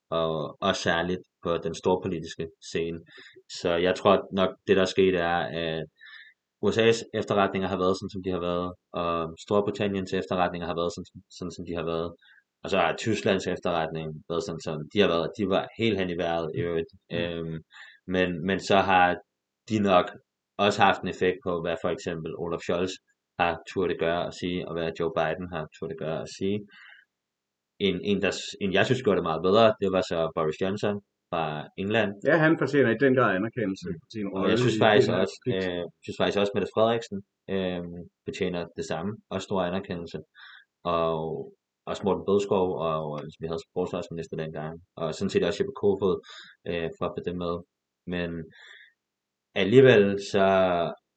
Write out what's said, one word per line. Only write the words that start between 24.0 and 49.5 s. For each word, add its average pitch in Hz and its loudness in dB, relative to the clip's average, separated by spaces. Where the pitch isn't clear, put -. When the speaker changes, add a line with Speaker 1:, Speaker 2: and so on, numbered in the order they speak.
Speaker 1:
og - -10
sige, 90 -6
og - -8
hvad 82 -4
Joe 82 -2
Biden 82 -2
har 78 -6
turde 80 -8
gøre 78 -6
og - -10
sige. 98 -2
En, 95 0
en, 98 0
der 92 2
s-, - -8
en, 98 -2
jeg 95 4
synes 117 0
gjorde 98 4
det 87 0
meget 80 -2
bedre, 110 6
det 98 0
var 92 2
så 82 -2
Boris 78 -2
Johnson 101 -2
fra 76 -4
England. 101 0
Speaker 2:
Ja, 151 4
han 156 4
fortjener 135 4
i 113 0
den 131 6
grad 117 4
anerkendelse 98 -4
Speaker 1:
Mm. 90 -4
Speaker 2:
for - -20
sin 104 -6
Speaker 1:
Og 98 -8
Speaker 2:
rolle 95 0
Speaker 1:
jeg - 4
synes 120 2
Speaker 2:
i - 0
Speaker 1:
faktisk 107 6
Speaker 2:
den 90 2
her 92 2
Speaker 1:
også, 95 -2
Speaker 2:
konflikt. 95 -2
Speaker 1:
øh, 87 -4
synes 104 -10
faktisk 92 0
også, 101 2
Mette 92 -2
Frederiksen, 113 0
øh, 90 -2
fortjener 90 -4
det 82 -6
samme, 85 -4
og 95 -4
stor 98 -2
anerkendelse. 87 -6
Og 82 2
også - -8
Morten 90 2
Bødskov, 98 4
og, 78 0
og 76 -8
vi 80 -8
havde 82 -6
som - -18
forsvarsminister 87 -6
dengang, 78 -8
og 80 -4
sådan 95 -4
set 98 2
også 87 0
Jeppe - -8
Kofod, 98 2
øh, 85 -2
for 90 -4
at - -6
få - -8
det 87 -4
med. 85 -2
Men 87 -4